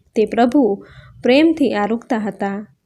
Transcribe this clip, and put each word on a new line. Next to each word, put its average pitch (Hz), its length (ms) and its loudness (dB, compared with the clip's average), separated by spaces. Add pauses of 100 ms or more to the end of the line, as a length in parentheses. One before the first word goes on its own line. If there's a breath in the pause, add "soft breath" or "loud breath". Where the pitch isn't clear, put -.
(160)
તે 214 100 2
પ્રભુ 233 580 0 (400 loud breath)
પ્રેમથી 285 500 2
આરોગતા 214 440 -4
હતા, 202 500 -8 (180)